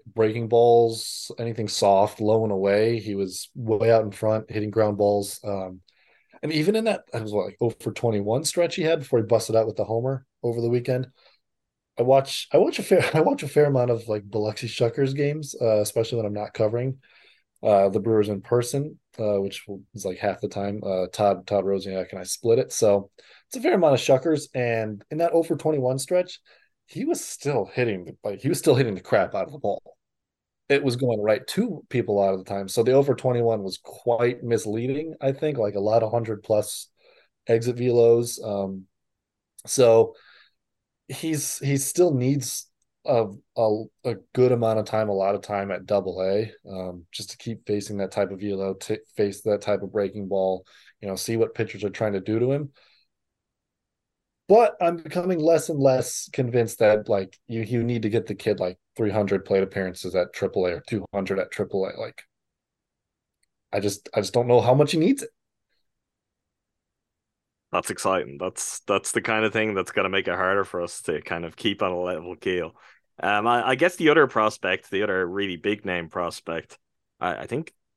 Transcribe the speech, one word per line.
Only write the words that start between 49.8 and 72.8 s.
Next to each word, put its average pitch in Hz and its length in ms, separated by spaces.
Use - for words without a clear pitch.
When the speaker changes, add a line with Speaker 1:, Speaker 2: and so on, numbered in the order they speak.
Speaker 1:
of 95 100
breaking 101 340
ball, 95 400
you 104 60
know, 95 80
see 113 220
what 113 180
pitchers 104 300
are 98 60
trying 104 240
to 95 60
do 110 200
to 123 100
him. 143 200
But 214 320
I'm 170 160
becoming 175 420
less 156 300
and 156 100
less 131 540
convinced 120 480
that, 107 280
like, 98 380
you, 113 160
you 117 220
need 117 180
to 107 60
get 104 180
the 104 80
kid, 98 240
like, 92 200
three 107 140
hundred 98 340
plate 98 180
appearances 92 520
at 90 180
Triple 95 340
A 87 100
or - 120
two 101 240
hundred 98 260
at - 120
Triple 95 340
A. - 160
Like, - 220
I 101 80
just, 98 340
I 110 60
just 98 120
don't 123 160
know 120 120
how 120 120
much 147 200
he 165 60
needs 233 240
it. - 60
Speaker 2:
That's - 180
exciting. 85 480
That's, - 480
that's - 260
the 117 80
kind 110 240
of 104 80
thing 110 220
that's 92 160
gonna 95 180
make 95 200
it 90 60
harder 95 300
for 90 160
us - 220
to 78 180
kind 85 240
of 80 120
keep 101 260
on 92 80
a 87 100
level 87 360
keel. 87 380